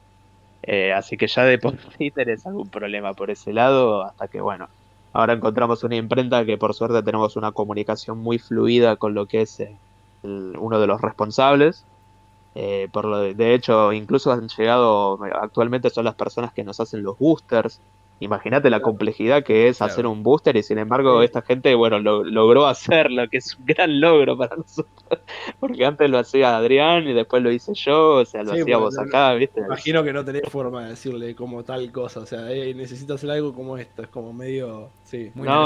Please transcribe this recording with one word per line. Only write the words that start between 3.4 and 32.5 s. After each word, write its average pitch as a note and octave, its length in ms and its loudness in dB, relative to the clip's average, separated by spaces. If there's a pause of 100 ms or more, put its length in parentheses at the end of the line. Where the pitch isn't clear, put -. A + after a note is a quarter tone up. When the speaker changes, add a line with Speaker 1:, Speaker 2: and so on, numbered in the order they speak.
Speaker 1:
lado, A#2 500 2
hasta G2 240 -10
que, G2+ 140 -12
bueno, F#2+ 260 -8 (460)
ahora A2+ 200 2
encontramos A2+ 500 0
una A#2 120 -4
imprenta A#2+ 500 0
que G#2+ 120 -2
por G#2+ 180 -2
suerte A#2 260 0
tenemos G#2+ 340 -2
una G#2+ 160 -4
comunicación G#2+ 680 -6
muy A#2 180 -4
fluida A#2 580 2
con G#2 200 -4
lo G2+ 100 -2
que A2 160 -2
es, - 180 -6
eh, G#2 160 -12 (480)
el, G2 360 -12
uno A2 200 0
de G#2+ 80 4
los G#2 140 0
responsables. C3+ 840 2 (760)
Eh, G2+ 340 -4
por G#2 140 -4
lo G#2 140 -2
de, G2 160 -2
de A#2 180 4
hecho, A2 380 4
incluso B2+ 400 0
han A2+ 160 -2
llegado, A2 720 2 (220)
actualmente A#2+ 480 -2
son A#2 160 -2
las A2+ 100 -2
personas A#2 380 -6
que G#2 100 -8
nos G2+ 160 -10
hacen A2 240 -6
los G2 160 -8
boosters. B2+ 640 0 (400)
Imagínate A2+ 480 0
la A2 80 4
Speaker 2:
Claro. A2 140 0
Speaker 1:
complejidad G#2+ 520 0
que A2 240 4
es B2 120 2
Speaker 3:
Claro. G#2+ 120 0
Speaker 1:
hacer A#2+ 160 -2
un G#2+ 160 -6
booster C#3 320 2
y G#2 80 2
sin G#2+ 140 -4
embargo B2 420 2
Speaker 2:
Sí. A#2+ 60 6
Speaker 1:
esta A#2+ 160 -2
gente, B2+ 340 2
bueno, A2+ 240 4
lo, G#2+ 240 2
logró A2+ 420 6
hacerlo, B2+ 640 2
que C3 100 -4
es - 200 -10
un B2+ 60 -20
gran D#3 340 0
logro C#3+ 380 4
para B2+ 180 -4
<laughs> - 0 -
nosotros. - 640 -8 (400)
Porque B3 260 -2
antes D3 240 2
lo B2+ 80 2
hacía B2 380 2
Adrián C#3+ 540 2
y - 20 -2
después A#2+ 320 0
lo A#2+ 80 2
hice - 240 -4
yo, D3+ 440 4
o A#2+ 60 2
sea, G#2+ 180 -6
lo G#2 120 -4
Speaker 2:
Sí, E3+ 60 0
Speaker 1:
hacíamos A#2 340 0
Speaker 2:
bueno, C3 160 -6
no, B2+ 60 2
Speaker 1:
acá, C3+ 160 4
¿viste? A#2+ 260 -2
Speaker 2:
imagino C#3+ 420 -2
que D3 120 -4
no C#3+ 100 -6
tenés C#3 260 -6
forma B2 360 -8
de A2+ 60 -14
decirle A#2 440 -10
como A#2+ 300 -12
tal B2+ 260 -8
cosa, A#2+ 300 -10
o G#2+ 40 -16
sea, A#2 240 -12
"Eh, C3 240 -6